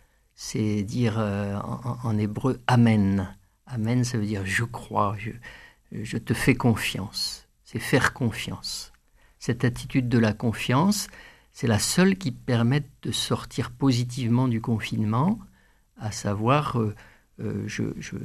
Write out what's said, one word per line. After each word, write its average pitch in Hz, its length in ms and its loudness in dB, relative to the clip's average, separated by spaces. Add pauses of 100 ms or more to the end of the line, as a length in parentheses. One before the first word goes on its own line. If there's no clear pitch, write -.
(400)
C'est 107 440 -2
dire, 113 340 0
euh, 101 380 -2
en, 123 260 -6
en, 123 220 -6
en 110 120 0
hébreu, 107 520 0
amen. 104 640 4 (320)
Amen, 120 380 0
ça 123 140 -2
veut 104 80 -2
dire 104 180 -2
je 98 180 -2
crois, 104 560 -2
je, 113 140 -8 (580)
je 113 260 -8
te 117 160 -4
fais 123 220 4
confiance. - 920 -2 (160)
C'est - 160 -8
faire - 320 2
confiance. - 800 -6 (480)
Cette 123 240 -2
attitude 123 440 0
de 120 100 4
la 113 140 6
confiance, 131 760 0 (420)
c'est - 160 -4
la 107 140 4
seule 190 360 4
qui 156 140 -4
permette 123 580 2 (140)
de - 80 -4
sortir - 640 -4
positivement 123 760 2
du 117 140 0
confinement, 117 800 0 (580)
à 110 140 -6
savoir, 117 680 0
euh, 107 140 -2 (460)
euh, 104 260 -4
je, 104 160 -6 (160)
je, - 160 -12 (100)